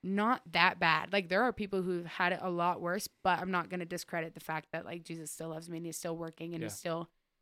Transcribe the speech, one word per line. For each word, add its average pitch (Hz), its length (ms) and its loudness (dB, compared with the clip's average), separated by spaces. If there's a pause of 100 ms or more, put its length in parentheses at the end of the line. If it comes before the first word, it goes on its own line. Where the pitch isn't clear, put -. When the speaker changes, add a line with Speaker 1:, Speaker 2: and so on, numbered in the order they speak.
Speaker 1:
not 208 500 2
that 175 260 6
bad. 165 320 4
Like, 196 180 2
there 185 140 4
are 247 80 4
people 196 300 0
who've 175 240 0
had 180 260 0
it 175 100 0
a 185 100 -2
lot 175 280 2
worse, 175 280 -2
but 180 320 2
I'm 185 120 -4
not 175 180 0
gonna 180 160 -4
discredit 170 500 -6
the 170 40 -12
fact 156 320 -6
that, 165 140 -6
like, 170 180 -10
Jesus 165 280 -10
still 160 180 -8
loves 165 200 -10
me 170 80 -6
and 165 100 -6
he's 160 100 -8
still 170 180 -4
working 165 380 -8
and 160 80 -4
Speaker 2:
Yeah. - 80 -4
Speaker 1:
he's 101 80 -10
still 170 340 -4 (300)